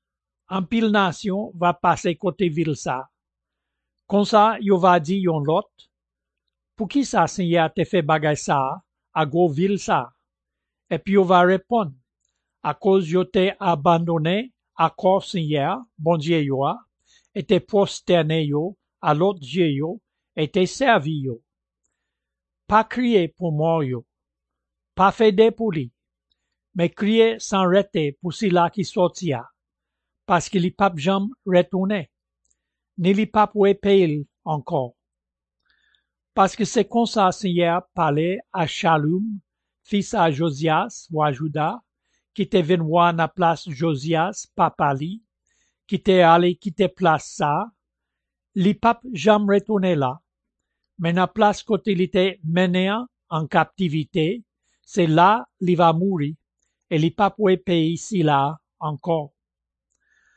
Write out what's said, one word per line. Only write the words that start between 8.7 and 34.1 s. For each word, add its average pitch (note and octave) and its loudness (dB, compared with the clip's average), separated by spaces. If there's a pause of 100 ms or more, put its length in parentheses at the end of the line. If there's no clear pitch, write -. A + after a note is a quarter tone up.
a D#3+ 0
gwo E3 0
vil F3+ -2
sa?" D3 -2 (800)
Epi E3+ -4
yo G3 6
va F3+ 4
reponn, F#3 0 (680)
"Akoz F#3+ 0
yo F3+ 2
te F#3 0 (140)
abandone E3+ 0 (260)
akò F#3 0
Senyè, D#3+ -4 (100)
Bondye D#3+ 0
yo C3+ -2
a, E3 -2 (600)
e G3+ -8
te F#3 2
pwostène D#3+ 0
yo D3+ -4 (240)
a D#3 0
lòt F3+ 0
dye D#3 -2 (100)
yo, E3 -8 (360)
e D#3 -2
te F#3 0
sèvi D#3+ 0
yo." A#2 -8 (1300)
Pa G#3+ 2
kriye A#3 0
pou F3 -6
mò D#3+ 0
yo, B2+ -6 (920)
pa F#3+ 2
fede A3 4
pou A3 -4
li, D3 -6 (840)
men F3 0
kriye A3 2
san F#3+ -2
rete F3 0
pou F3 -8
sila F3 0
ki F3+ -6
soti F3 -2
a, A#2 -6 (840)
paske F#3 0
li F3 0
p - -2
ap F3+ 0
janm G3 -2 (140)
retounen, F#3 0 (920)
ni F#3 2
li G#3+ 0
p - -2
ap G#3 0
wepe G3+ 2
il F3 4 (300)